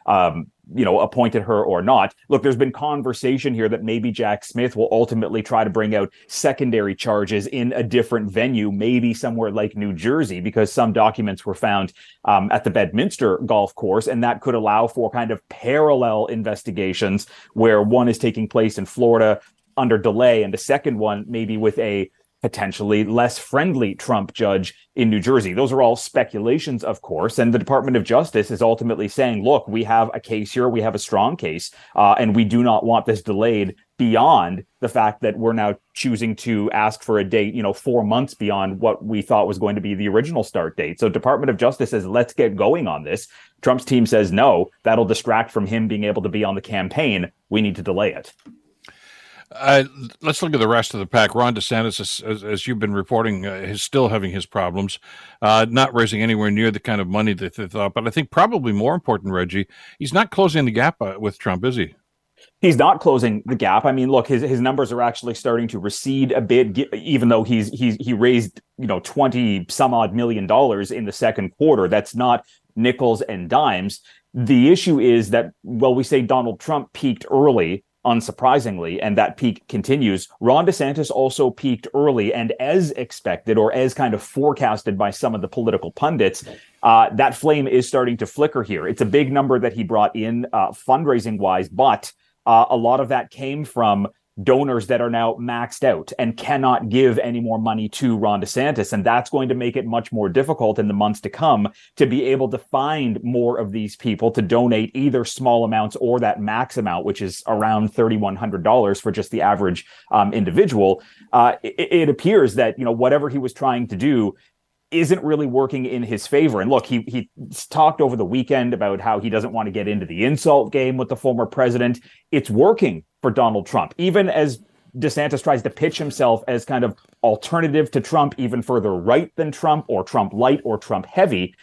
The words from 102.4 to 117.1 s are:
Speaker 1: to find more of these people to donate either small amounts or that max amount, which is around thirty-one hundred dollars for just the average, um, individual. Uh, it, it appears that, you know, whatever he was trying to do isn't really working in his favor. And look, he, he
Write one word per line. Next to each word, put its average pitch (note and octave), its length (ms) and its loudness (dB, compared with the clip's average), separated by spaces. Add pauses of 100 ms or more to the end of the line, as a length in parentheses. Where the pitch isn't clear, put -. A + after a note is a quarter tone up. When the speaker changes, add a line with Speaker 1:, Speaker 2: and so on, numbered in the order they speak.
Speaker 1:
to A#2 80 -6
find C3+ 640 -4
more A#2+ 360 -2
of G#2 140 -6
these G#2+ 220 -6
people A2+ 360 -2
to A#2 100 -2
donate A2+ 540 0
either C3 320 0
small A#2+ 380 0
amounts A2 320 -2
or B2 240 0
that A2 200 0
max A2 380 -4
amount, F#2 260 -4
which G2 160 -4
is F#2+ 260 -8
around G#2+ 460 0
thirty-one G#2+ 440 0
hundred F#2+ 260 -6
dollars G#2 360 4
for A2 140 -4
just - 200 -6
the A2 100 -2
average, F#2+ 420 0 (260)
um, G#2 220 2
individual. G2+ 720 2 (320)
Uh, A#2+ 280 6
it, - 300 -4
it E3 160 4
appears D3 460 4
that, A2+ 240 0
you B2+ 80 -6
know, A#2 40 2
whatever C3 380 2
he C#3 80 -6
was B2+ 160 -6
trying B2 360 -2
to G2+ 80 -8
do A2+ 380 0 (560)
isn't E3 320 2
really D3+ 240 0
working C3 400 -2
in B2 160 -6
his A2 240 -6
favor. C#3 340 2
And G#2 100 -2
look, C3 140 2
he, A#2+ 240 -2
he A#2+ 220 -6 (400)